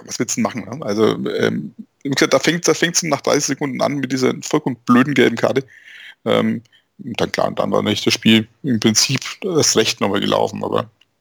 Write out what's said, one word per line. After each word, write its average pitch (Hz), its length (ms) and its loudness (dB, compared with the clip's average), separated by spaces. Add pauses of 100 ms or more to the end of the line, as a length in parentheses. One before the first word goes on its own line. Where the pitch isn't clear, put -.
was - 140 -8
willst 120 180 -4
du 123 40 -2
denn - 20 0
machen, 104 220 -4
ne? 131 200 -4
Also, 110 300 2 (140)
ähm, 113 440 -2 (300)
wie 139 80 -4
gesagt, 135 220 2
da 135 60 6
fängt, 170 260 0
da 156 80 4
fängt's 170 300 -2
nach 147 180 -4
dreißig 139 240 0
Sekunden 135 360 -4
an 120 140 0
mit 135 160 -4
dieser 127 300 0
vollkommen 147 440 -2
blöden 127 280 4
gelben 120 220 4
Karte. 117 300 0 (600)
Ähm, 110 360 2 (420)
und - 160 -8
dann, - 120 0
klar, - 160 0
und 101 120 -4
dann 101 120 -2
war 104 100 2
nicht 104 240 -2
das - 80 2
Spiel 110 340 4 (160)
im 123 160 0
Prinzip 120 400 0 (240)
erst 165 320 0
recht - 240 0
nochmal 101 220 0
gelaufen, 101 420 -2
aber 50 260 -2 (320)